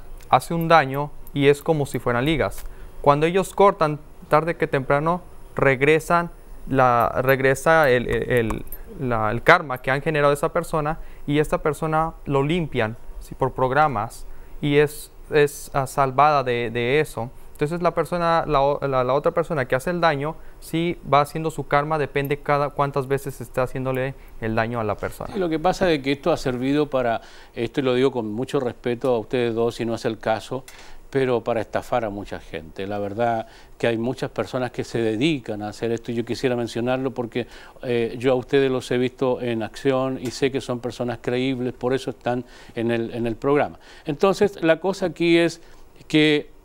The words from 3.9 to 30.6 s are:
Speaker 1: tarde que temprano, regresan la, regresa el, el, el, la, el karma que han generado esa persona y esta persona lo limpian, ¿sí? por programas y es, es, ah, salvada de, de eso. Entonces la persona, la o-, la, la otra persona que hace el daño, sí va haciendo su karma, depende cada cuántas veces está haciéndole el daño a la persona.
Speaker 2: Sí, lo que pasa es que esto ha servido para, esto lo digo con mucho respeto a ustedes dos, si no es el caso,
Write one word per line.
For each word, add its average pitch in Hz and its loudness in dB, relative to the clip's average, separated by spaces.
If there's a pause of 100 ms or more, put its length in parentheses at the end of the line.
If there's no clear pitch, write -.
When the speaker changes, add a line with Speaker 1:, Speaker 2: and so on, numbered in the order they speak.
Speaker 1:
tarde 160 2
que 160 -2
temprano, 147 0 (340)
regresan 151 2 (380)
la, 123 4
regresa 135 4
el, 123 2
el, 117 0
el, 113 0 (340)
la, 113 0
el 113 -4
karma 160 4
que 135 -2
han 139 0
generado 147 2
esa 151 -2
persona 156 -2 (280)
y 147 2
esta 156 0
persona 160 0 (120)
lo 139 2
limpian, 139 0 (220)
¿sí? - -12
por 131 0
programas 131 0 (360)
y 143 4
es, - 2 (200)
es, 147 2
ah, 135 0
salvada 139 4
de, 120 -2
de 123 2
eso. 127 -4 (220)
Entonces 165 -2
la 170 2
persona, 165 0
la 143 2
o-, 139 0
la, 131 2
la 127 2
otra 147 2
persona 156 0
que - 0
hace 131 -2
el 175 -2
daño, 156 0 (240)
sí 170 -2 (140)
va 139 6
haciendo 160 -2
su 143 -8
karma, 151 0
depende 143 -2
cada 143 0
cuántas 139 -2
veces 135 -4
está 127 -4
haciéndole 131 -4 (280)
el 113 -2
daño 113 0
a 113 -2
la 104 0
persona. - -8
Speaker 2:
Sí, 214 -4
lo 180 0
que 160 -2
pasa 180 2
es 151 0
que 131 -2
esto 151 0
ha 139 0
servido 139 0
para, 120 0 (320)
esto 120 -2
lo 127 2
digo 127 4
con 117 -4
mucho 131 -2
respeto 123 -2
a 113 0
ustedes 120 -2
dos, 117 0
si 117 -4
no 113 -2
es 107 -10
el 110 -2
caso, 110 -4 (440)